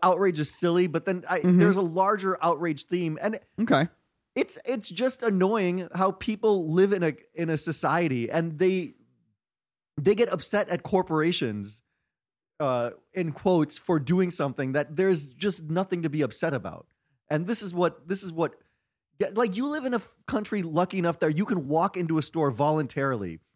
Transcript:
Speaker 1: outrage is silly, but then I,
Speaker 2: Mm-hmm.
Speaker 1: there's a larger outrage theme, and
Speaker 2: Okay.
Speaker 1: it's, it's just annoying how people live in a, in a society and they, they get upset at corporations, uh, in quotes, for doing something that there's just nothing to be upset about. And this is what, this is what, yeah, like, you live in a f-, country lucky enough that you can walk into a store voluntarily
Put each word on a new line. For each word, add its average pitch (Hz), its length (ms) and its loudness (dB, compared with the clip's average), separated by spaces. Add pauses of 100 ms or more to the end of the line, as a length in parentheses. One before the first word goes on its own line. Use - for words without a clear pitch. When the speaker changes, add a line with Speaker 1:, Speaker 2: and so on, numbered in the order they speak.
Speaker 1:
outrage 180 380 4
is 147 100 0
silly, 180 380 2
but 165 180 -4
then 180 240 -2
I, 180 100 0
Speaker 2:
Mm-hmm. 180 200 6
Speaker 1:
there's 180 180 6
a 196 40 0
larger 190 640 0
outrage 165 420 -2
theme, 170 360 -2
and 214 180 -4 (220)
Speaker 2:
Okay. 165 260 2 (480)
Speaker 1:
it's, - 300 -4
it's 240 240 -4
just 247 320 -2
annoying 190 720 0
how 190 180 2
people 202 600 0
live 196 180 6
in 185 120 0
a, 156 100 2 (220)
in 165 160 -2
a 156 60 0
society 147 760 0
and 165 260 -2
they, 185 380 0 (1040)
they 196 140 4
get 226 180 2
upset 202 360 -2
at 175 120 -2
corporations, 151 1040 0 (760)
uh, 123 320 0 (220)
in 170 180 -2
quotes, 160 460 2
for 165 220 0
doing 175 320 2
something 139 400 -2
that 147 240 -2
there's 170 340 0
just 160 400 -6
nothing 180 320 -2
to 160 80 -2
be 147 140 -2
upset 143 320 -4
about. 85 320 -8 (420)
And 156 160 -2
this 214 160 -2
is 180 140 -8
what, 170 320 0
this 190 160 -4
is 175 100 -10
what, 160 220 -2 (640)
yeah, 196 160 0
like, 220 200 0
you 254 120 -2
live 294 180 -4
in 247 80 -2
a 240 40 0
f-, - 180 -10 (100)
country 208 380 -4
lucky 170 340 -2
enough 170 220 0
that 156 180 0
you 202 80 0
can 160 220 -2
walk 165 280 0
into 165 220 -2
a 151 60 0
store 156 260 0
voluntarily 135 880 -2 (160)